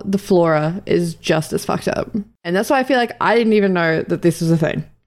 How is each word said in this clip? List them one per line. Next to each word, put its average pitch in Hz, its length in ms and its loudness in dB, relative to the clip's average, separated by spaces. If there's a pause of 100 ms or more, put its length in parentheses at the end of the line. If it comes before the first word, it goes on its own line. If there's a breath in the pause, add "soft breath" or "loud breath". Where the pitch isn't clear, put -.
the 196 140 0
flora 165 640 2
is 170 300 0
just - 360 -2
as - 140 -4
fucked - 220 -4
up. - 280 -4 (280)
And 175 120 -2
that's 202 140 0
why 285 100 2
I 262 40 0
feel 262 140 0
like 240 220 -2
I 202 160 2
didn't 226 180 2
even 196 200 4
know 165 300 0
that 170 180 -4
this 170 180 2
was 165 120 2
a 165 60 4
thing. 156 280 -2 (220)